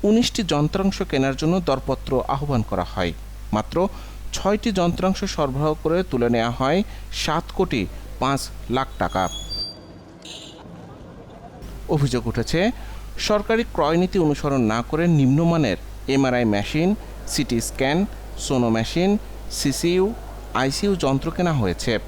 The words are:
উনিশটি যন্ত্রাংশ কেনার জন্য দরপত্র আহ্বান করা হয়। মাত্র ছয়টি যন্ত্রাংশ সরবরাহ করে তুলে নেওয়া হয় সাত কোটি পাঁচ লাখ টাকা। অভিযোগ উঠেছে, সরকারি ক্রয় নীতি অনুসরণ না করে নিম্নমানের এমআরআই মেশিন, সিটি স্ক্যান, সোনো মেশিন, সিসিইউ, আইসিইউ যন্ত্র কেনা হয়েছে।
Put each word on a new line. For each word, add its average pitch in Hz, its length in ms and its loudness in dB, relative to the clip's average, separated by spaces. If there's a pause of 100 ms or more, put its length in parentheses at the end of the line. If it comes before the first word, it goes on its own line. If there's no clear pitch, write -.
উনিশটি 226 400 4
যন্ত্রাংশ 170 600 2
কেনার 135 340 0
জন্য 160 180 2 (120)
দরপত্র 135 440 -2 (180)
আহ্বান 139 340 0
করা 92 220 -2
হয়। 87 280 -2 (400)
মাত্র 107 240 -2 (560)
ছয়টি 214 400 0
যন্ত্রাংশ 185 520 2
সরবরাহ 147 460 0 (120)
করে 165 200 2
তুলে 120 280 2
নেওয়া 117 200 4
হয় 135 280 2 (340)
সাত 160 320 0 (100)
কোটি 160 280 0 (360)
পাঁচ 135 220 0 (300)
লাখ 127 180 0 (100)
টাকা। 92 240 0 (2750)
অভিযোগ 139 380 2
উঠেছে, 120 340 0 (580)
সরকারি 214 440 2 (100)
ক্রয় 160 240 2
নীতি 180 220 2
অনুসরণ 143 420 2
না 110 220 4
করে 151 240 0
নিম্নমানের 147 720 4 (320)
এমআরআই 131 360 4
মেশিন, 110 440 2 (400)
সিটি 123 320 0
স্ক্যান, 139 380 0 (400)
সোনো 123 300 0
মেশিন, 117 420 2 (400)
সিসিইউ, 170 540 2 (500)
আইসিইউ 139 420 2
যন্ত্র 135 340 2
কেনা 175 220 0
হয়েছে। 110 400 0 (140)